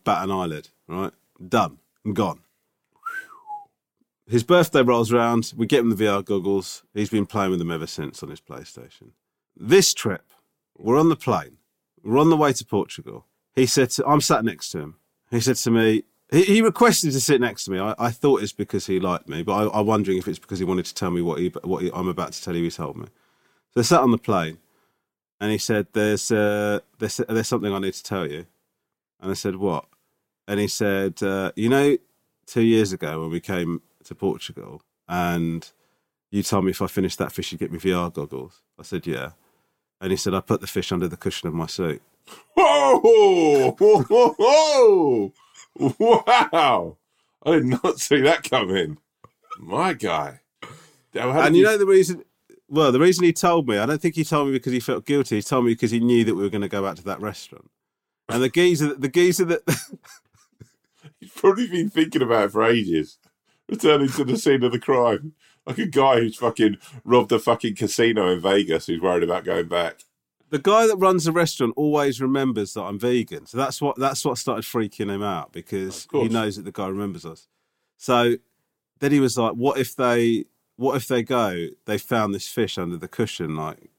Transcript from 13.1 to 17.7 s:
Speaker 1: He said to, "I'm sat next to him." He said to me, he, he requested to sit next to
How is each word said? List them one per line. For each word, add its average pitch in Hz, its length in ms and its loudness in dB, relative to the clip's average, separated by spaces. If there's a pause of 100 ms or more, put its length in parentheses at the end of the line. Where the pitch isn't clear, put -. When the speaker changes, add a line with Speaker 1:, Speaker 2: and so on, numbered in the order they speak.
Speaker 1:
He 131 120 2
said 127 240 0
to, 127 160 -4
"I'm 147 140 2
sat 127 240 0
next 92 260 -6
to 92 100 -10
him." 76 160 -14 (340)
He 120 100 -2
said 123 160 0
to - 140 -2
me, 113 340 2 (260)
he, 165 120 4
he 202 200 4
requested 214 500 2
to 135 80 -2
sit 131 200 2
next 117 240 -4
to 98 60 -10